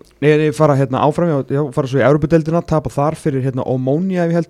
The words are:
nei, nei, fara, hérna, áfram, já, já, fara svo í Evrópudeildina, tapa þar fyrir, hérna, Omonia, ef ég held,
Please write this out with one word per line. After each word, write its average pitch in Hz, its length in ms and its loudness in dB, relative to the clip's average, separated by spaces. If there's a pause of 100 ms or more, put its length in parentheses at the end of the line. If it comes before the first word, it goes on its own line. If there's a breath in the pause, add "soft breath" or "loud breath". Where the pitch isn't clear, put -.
(200)
nei, 151 180 4
nei, 156 140 0
fara, 147 240 2
hérna, 131 260 0
áfram, 170 260 0
já, 139 220 0
já, 139 240 -2
fara 139 140 -2
svo 135 100 0
í 110 80 4
Evrópudeildina, 160 600 2
tapa 156 240 -2
þar 151 260 -2
fyrir, 135 260 -2
hérna, 131 240 -4
Omonia, 156 580 -2
ef 170 60 0
ég 170 80 0
held, 165 120 -2